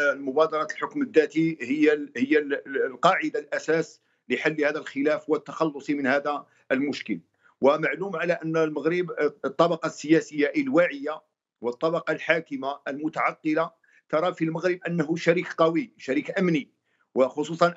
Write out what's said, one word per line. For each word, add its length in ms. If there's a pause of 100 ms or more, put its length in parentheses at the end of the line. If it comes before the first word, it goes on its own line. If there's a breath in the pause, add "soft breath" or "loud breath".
(140)
مبادرة 580
الحكم 300
الذاتي 600
هي 320
ال-، 240
هي 200
ال-، 240 (240)
القاعدة 540
الأساس 640 (280)
لحل 360
هذا 140
الخلاف 500
والتخلص 600
من 180
هذا 380 (260 soft breath)
المشكل. 480 (420 soft breath)
ومعلوم 540
على 180
أن 240
المغرب، 540
آه، 220 (120)
الطبقة 420
السياسية 680
الواعية 640 (400)
والطبقة 500
الحاكمة 760
المتعقلة 840 (380 soft breath)
ترى 240
في 100
المغرب 440
أنه 280
شريك 320
قوي، 500
شريك 420
أمني، 320 (440)
وخصوصًا 600